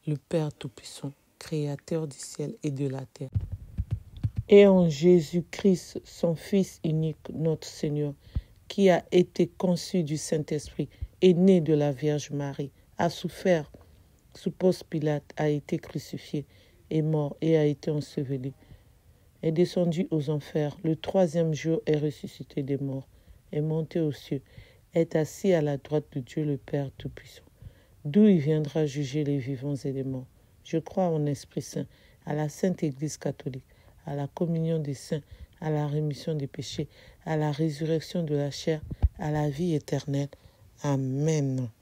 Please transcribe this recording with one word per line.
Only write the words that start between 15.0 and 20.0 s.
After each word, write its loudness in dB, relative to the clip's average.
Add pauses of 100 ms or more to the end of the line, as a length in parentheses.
a 0
été -2
crucifié, -8 (460)
est 2
mort 0
et 4
a 4
été 0
enseveli, -4 (880)
est 0
descendu 2